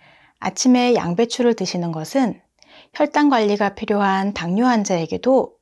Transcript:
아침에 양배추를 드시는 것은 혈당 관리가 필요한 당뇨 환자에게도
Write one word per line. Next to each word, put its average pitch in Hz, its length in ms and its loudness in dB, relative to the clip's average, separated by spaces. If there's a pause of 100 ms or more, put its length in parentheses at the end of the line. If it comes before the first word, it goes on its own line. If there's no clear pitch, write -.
(380)
아침에 247 560 2
양배추를 233 600 0
드시는 180 360 -4
것은 165 500 -2 (540)
혈당 294 340 2
관리가 208 460 0
필요한 202 580 -2
당뇨 190 340 -2
환자에게도 202 960 0